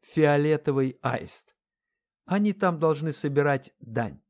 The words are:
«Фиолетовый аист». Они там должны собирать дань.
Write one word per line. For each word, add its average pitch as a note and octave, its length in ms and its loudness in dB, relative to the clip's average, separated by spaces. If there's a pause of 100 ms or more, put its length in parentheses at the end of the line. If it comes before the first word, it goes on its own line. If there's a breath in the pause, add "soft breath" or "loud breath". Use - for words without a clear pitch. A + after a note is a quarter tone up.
«Фиолетовый D3 1000 2
аист». - 500 -8 (720)
Они G3+ 280 0
там F#3 260 0
должны D#3 320 0
собирать C#3+ 680 -2
дань. A2 500 -8